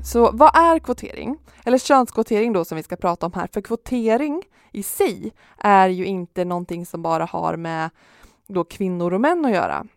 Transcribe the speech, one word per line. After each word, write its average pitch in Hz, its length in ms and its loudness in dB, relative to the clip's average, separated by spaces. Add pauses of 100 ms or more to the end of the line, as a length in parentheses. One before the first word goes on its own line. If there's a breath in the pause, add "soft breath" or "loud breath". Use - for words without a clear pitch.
Så 233 280 2
vad 285 240 6
är 330 240 6
kvotering? - 580 -8 (280 soft breath)
Eller 247 120 4
könskvotering 233 760 2
då 170 120 0
som 160 100 -10
vi 160 80 -8
ska - 120 -10
prata 175 300 -2
om 175 80 -6
här. 175 200 -6
För 202 80 -4
kvotering 247 840 -2 (280 soft breath)
i 202 120 -10
sig 220 500 -4 (240 soft breath)
är 196 320 6
ju 185 160 -4
inte 180 400 -4
någonting 175 400 -8
som 170 160 -12
bara 165 240 -2
har 165 320 -4
med 165 320 -6 (580 soft breath)
då 185 160 -2
kvinnor 175 500 -4
och 196 80 0
män 320 240 2
att 240 60 2
göra. 87 340 -2 (120)